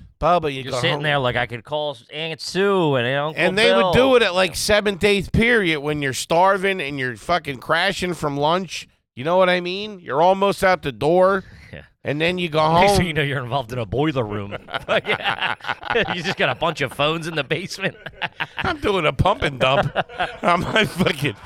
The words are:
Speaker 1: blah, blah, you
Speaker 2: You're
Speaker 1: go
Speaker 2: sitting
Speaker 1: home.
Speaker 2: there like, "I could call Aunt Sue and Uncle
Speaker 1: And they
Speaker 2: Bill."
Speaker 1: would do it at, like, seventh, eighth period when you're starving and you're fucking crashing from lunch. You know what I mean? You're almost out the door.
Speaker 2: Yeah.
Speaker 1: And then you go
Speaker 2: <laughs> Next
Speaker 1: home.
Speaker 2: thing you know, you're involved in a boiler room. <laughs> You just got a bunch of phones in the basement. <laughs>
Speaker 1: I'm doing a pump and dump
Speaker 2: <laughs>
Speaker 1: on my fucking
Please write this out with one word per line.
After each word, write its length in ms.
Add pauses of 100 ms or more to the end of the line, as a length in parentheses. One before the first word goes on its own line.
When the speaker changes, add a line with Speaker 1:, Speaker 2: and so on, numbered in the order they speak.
(180)
Speaker 1:
blah, 220
blah, 100
you 120
Speaker 2:
You're 100
Speaker 1:
go 80
Speaker 2:
sitting 160
Speaker 1:
home. 80
Speaker 2:
there 140
like, 180
"I 100
could 180
call 320 (160)
Aunt 300
Sue 540
and 100
Uncle 360
Speaker 1:
And 140
they 140
Speaker 2:
Bill." 160
Speaker 1:
would 80
do 220
it 60
at, 120
like, 220
seventh, 480
eighth 280
period 480
when 220
you're 100
starving 680
and 160
you're 180
fucking 440
crashing 520
from 240
lunch. 500 (280)
You 100
know 120
what 120
I 120
mean? 400
You're 220
almost 400
out 200
the 100
door. 500 (300)
Speaker 2:
Yeah. 100 (220)
Speaker 1:
And 160
then 180
you 100
go 100
Speaker 2:
<laughs> 220
Next 100
Speaker 1:
home. 80
Speaker 2:
thing 100
you 40
know, 100
you're 200
involved 300
in 80
a 60
boiler 380
room. 320 (320)
<laughs> 0 (1300)
You 80
just 140
got 140
a 40
bunch 280
of 100
phones 340
in 80
the 100
basement. 520 (320)
<laughs> 300
Speaker 1:
I'm 220
doing 260
a 60
pump 300
and 160
dump 340 (260)
Speaker 2:
<laughs> 240
Speaker 1:
on 180
my 240
fucking 500 (120)